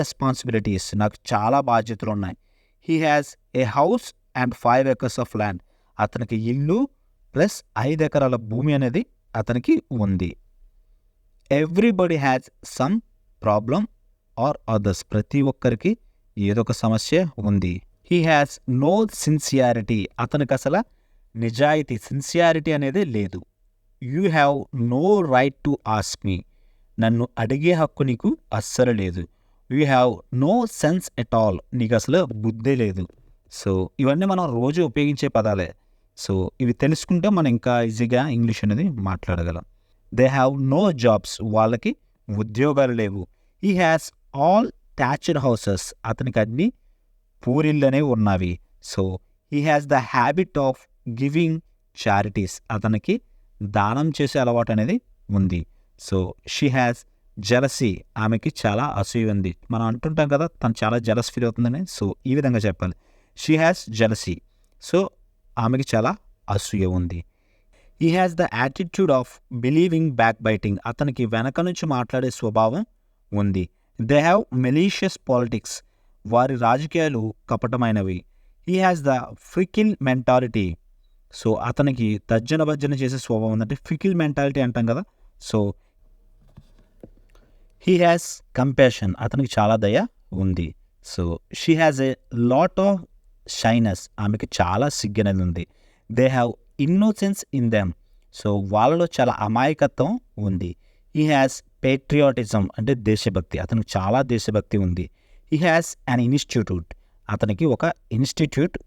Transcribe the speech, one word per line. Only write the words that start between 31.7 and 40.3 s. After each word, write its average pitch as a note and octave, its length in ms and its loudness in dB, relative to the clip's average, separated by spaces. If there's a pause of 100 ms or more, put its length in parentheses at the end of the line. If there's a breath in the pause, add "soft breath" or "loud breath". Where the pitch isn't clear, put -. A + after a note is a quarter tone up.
నీకు A#2 200 2
అసలు D#3+ 200 0 (240)
బుద్ధే A2+ 300 0 (100)
లేదు. F#2 200 -4 (560)
So G2 120 -2 (320)
ఇవన్నీ D#3 300 2
మనం F3+ 120 -2 (120)
రోజు D3 320 0
ఉపయోగించే C#3+ 480 -2
పదాలే. G#2 300 0 (560)
So G2 120 -2 (280)
ఇవి A#2+ 200 0
తెలుసుకుంటే F3 540 0
మనం D3+ 180 2
ఇంకా B2 180 0 (140)
ఈజీగా A#2+ 340 0 (140)
ఇంగ్లీష్ A#2 320 0
అనేది A#2+ 180 0 (220)
మాట్లాడగలం. E2+ 580 -4 (540)
They B2+ 160 6